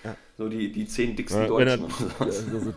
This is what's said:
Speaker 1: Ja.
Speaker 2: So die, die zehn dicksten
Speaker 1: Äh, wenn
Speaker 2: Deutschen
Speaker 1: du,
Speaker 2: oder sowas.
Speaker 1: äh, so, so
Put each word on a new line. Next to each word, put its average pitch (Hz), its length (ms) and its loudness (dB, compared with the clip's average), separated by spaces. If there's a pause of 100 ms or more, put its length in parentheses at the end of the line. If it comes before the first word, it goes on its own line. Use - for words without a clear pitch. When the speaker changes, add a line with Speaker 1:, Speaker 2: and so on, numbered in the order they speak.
Speaker 1:
Ja. 110 120 -8 (220)
Speaker 2:
So 110 120 -2
die, 110 220 -2
die 107 160 -4
zehn 120 280 0
dicksten 107 280 0
Speaker 1:
Äh, - 0 -
wenn 127 240 6
Speaker 2:
Deutschen 127 140 4
Speaker 1:
du, - 40 -4
Speaker 2:
oder 113 460 -2
sowas. 98 80 -2
Speaker 1:
äh, 107 120 -6
so, 110 80 -2
so 104 180 -4